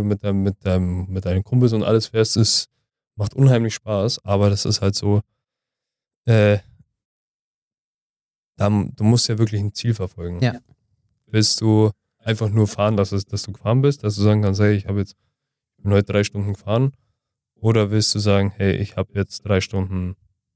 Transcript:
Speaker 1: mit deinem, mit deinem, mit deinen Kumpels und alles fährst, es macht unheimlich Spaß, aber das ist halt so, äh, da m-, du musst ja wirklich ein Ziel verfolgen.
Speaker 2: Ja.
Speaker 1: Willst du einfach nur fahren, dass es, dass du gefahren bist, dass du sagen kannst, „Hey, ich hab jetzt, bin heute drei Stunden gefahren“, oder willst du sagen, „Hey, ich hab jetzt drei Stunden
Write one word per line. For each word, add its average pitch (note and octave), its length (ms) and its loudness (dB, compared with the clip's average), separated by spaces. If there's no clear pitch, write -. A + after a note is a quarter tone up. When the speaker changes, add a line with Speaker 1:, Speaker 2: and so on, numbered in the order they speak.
Speaker 1:
mit G#2 220 -2
deinem, G2+ 180 -2
mit G2 220 -4
deinem, F#2 460 -2
mit F#2 160 -6
deinen F#2 180 -2
Kumpels B2 300 2
und G#2+ 80 0
alles A2 260 0
fährst, A2 300 0
es - 300 0
macht G#2 180 -6
unheimlich A#2+ 400 2
Spaß, G#2+ 500 -4
aber G2+ 260 2
das G2+ 140 -2
ist A2 160 -2
halt G2 140 0
so, G#2 260 0
äh, G#2 340 4
da G2+ 120 -2
m-, G#2 280 -2
du G#2+ 80 -4
musst A#2 240 4
ja A2 100 -4
wirklich G#2+ 220 -2
ein G2+ 140 -4
Ziel A#2 200 -4
verfolgen. F2 460 -8
Speaker 2:
Ja. B2 140 -2
Speaker 1:
Willst - 340 0
du G#2+ 300 4
einfach A2 300 -4
nur G#2+ 200 2
fahren, G#2+ 280 0
dass G2 160 0
es, G2 140 -4
dass - 160 -8
du G2+ 100 -10
gefahren A#2 300 0
bist, C#3+ 220 0
dass G2+ 120 -2
du G#2 60 -2
sagen G#2+ 200 4
kannst, G2 180 0
„Hey, G#2 160 4
ich G2 100 -6
hab G2 100 -4
jetzt, G2 200 -6
bin G2+ 140 -2
heute G2+ 200 2
drei G2+ 120 2
Stunden G2+ 300 -6
gefahren“, B2 380 -2
oder A2 340 2
willst G#2 240 0
du G#2+ 40 -4
sagen, G2 320 0
„Hey, G2 260 -2
ich G2+ 200 -6
hab - 180 -6
jetzt - 280 -6
drei G2+ 180 0
Stunden F#2 560 -6